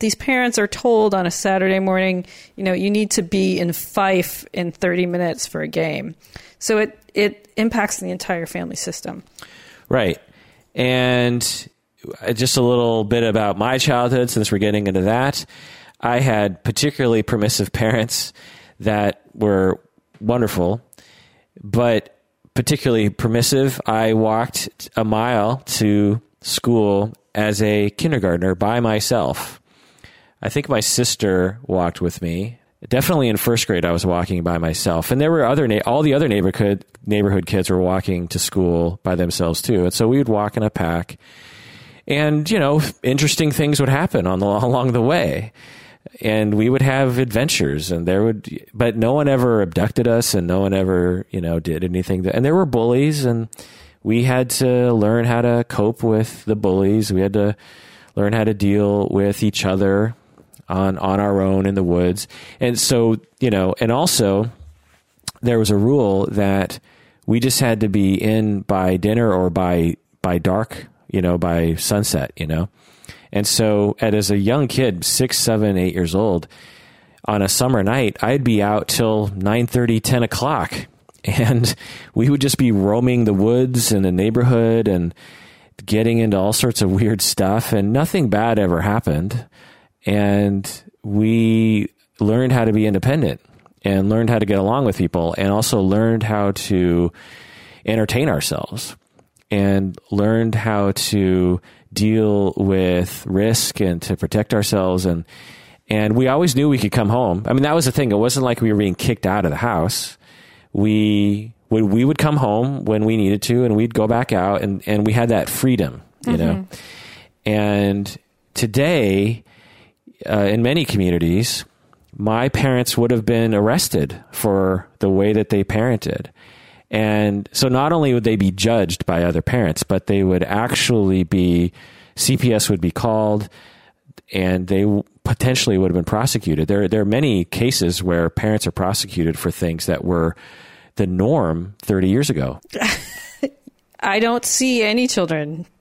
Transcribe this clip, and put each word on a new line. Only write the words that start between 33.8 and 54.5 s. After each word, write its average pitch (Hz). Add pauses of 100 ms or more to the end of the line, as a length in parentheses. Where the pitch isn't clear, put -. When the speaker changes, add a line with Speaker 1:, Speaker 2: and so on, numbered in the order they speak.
Speaker 2:
I 87
was 85
walking 87
by 85
myself. 82
And 131
there 151
were 160
other 139
na-, 107
all 131
the 151
other 151
neighborhood, 101 (220)
neighborhood 101
kids 92
were 92
walking 90
to 90
school 87
by 90
themselves 85
too. 98
And 90
so 113
we 131
would 135
walk 104
in 110
a 107
pack. 85 (920)
And, 151
you 220
know, 147 (240)
interesting 143
things 147
would 139
happen 135
on 92
the, 98
<laughs> -
along 123
the 120
way. 113 (680)
And 107
we 110
would 131
have 131
adventures, 101
and 85
there 95
would, -
but 113
no 113
one 147
ever 123
abducted 98
us, 117
and 87
no 90
one 98
ever, 92
you 98
know, 85
did 80
anything. 90
That, 92
and 120
there 151
were 190
bullies, 131
and 117 (540)
we 113
had 127